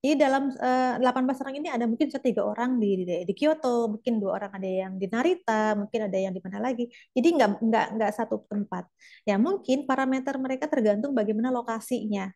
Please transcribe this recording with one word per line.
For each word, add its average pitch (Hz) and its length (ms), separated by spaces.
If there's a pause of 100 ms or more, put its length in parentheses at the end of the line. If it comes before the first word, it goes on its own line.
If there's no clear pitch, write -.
Jadi 294 160
dalam, 269 360
eh, 254 440
delapan 254 280
belas 262 160
orang 269 160
ini 330 120
ada 240 160
mungkin 233 240
tiga 233 360
orang 240 320
di, 196 240
di, 175 100 (140)
di 196 80
Kyoto, 262 640
mungkin 233 240
dua 190 160
orang 196 160
ada 190 140
yang 190 260
di 190 160
Narita, 226 640
mungkin 208 320
ada 190 120
yang 190 160
di 190 80
mana 190 200
lagi. 240 240 (240)
Jadi 254 240
nggak, 226 140 (100)
nggak, 226 260 (140)
nggak 214 160
satu 220 320
tempat. 202 400 (400)
Ya 202 80
mungkin 277 480
parameter 262 560
mereka 262 320
tergantung 226 400
bagaimana 220 400
lokasinya 226 840